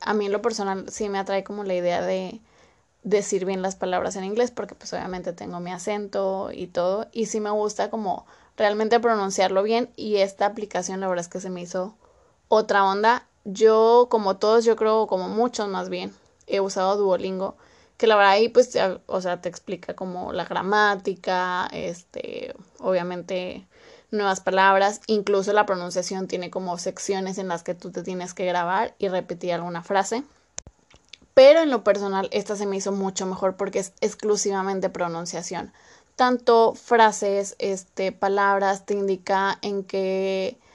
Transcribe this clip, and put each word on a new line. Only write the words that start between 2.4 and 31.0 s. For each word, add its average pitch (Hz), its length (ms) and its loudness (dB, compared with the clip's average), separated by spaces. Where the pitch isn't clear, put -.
decir 196 420 0
bien 185 180 -4
las 190 140 -4
palabras 185 400 -4
en 190 80 -8
inglés, 226 260 -2
porque, 202 240 -12
pues, - 180 -18
obviamente 180 400 -8
tengo 175 280 -12
mi 175 120 -8
acento 196 800 -6
y 180 160 -10
todo, 185 440 -2
y 226 140 -4
sí 214 140 -4
me 208 100 -4
gusta 208 400 -2
como 214 360 -6
realmente 214 440 2
pronunciarlo 196 640 2
bien, 226 340 0
y 214 200 -2
esta 196 300 0
aplicación 196 540 -6
la 190 80 -4
verdad 175 160 -2
es 175 40 -16
que 180 120 -10
se 185 100 -10
me 180 120 -8
hizo 185 340 -6
otra 214 360 4
onda. 208 420 2
Yo, 220 680 6
como 202 260 2
todos, 220 280 4
yo 226 120 4
creo, 220 300 2
como 185 220 -2
muchos 220 400 -2
más 185 200 -6
bien, 185 260 -8
he 196 140 0
usado 190 360 0
Duolingo, 190 600 -2
que 240 100 0
la 214 100 6
verdad 202 160 8
ahí, 220 160 4
pues, 247 240 4
ya, 190 340 0
o 190 140 -4
sea, 175 200 -4
te 175 80 -6
explica 175 460 -10
como 180 380 -8
la 180 120 -4
gramática, 185 1300 -2
este, - 800 -10
obviamente 180 880 -6
nuevas 196 300 0
palabras, 196 640 4
incluso 202 460 0
la 208 140 4
pronunciación 185 600 -4
tiene 180 220 -6
como 180 280 -6
secciones 190 600 -6
en 185 100 -6
las 170 140 -6
que 180 120 -6
tú 175 160 -14
te 175 120 -10
tienes 180 320 -8
que 196 100 -6
grabar 180 540 -2
y 196 100 -2
repetir 175 460 -4
alguna 170 280 -6
frase. 196 400 -2